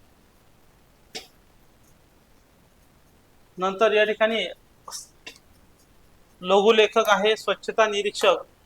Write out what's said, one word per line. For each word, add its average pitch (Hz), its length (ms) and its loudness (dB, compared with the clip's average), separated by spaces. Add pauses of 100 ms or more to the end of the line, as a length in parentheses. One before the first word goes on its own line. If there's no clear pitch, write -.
(3500)
नंतर 196 340 0
या 214 120 2
ठिकाणी 214 440 -2 (1900)
लघुलेखक 214 680 2
आहे, 208 280 0
स्वच्छता 214 500 -2
निरीक्षक, 202 460 0 (320)